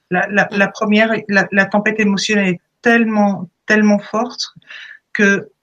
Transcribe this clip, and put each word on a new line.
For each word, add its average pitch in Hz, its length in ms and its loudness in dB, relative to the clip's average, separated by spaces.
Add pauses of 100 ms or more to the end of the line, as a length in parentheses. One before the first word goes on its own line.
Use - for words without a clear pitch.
(120)
La, 180 180 -2
la, 202 220 0
la 202 160 0
première, 214 460 0 (140)
la, 196 240 0
la 196 140 2
tempête 208 340 -2
émotionnelle 202 540 0
est 175 80 -6 (200)
tellement, 208 680 0 (160)
tellement 208 340 2
forte 226 540 -8 (600)
que, 202 360 2 (140)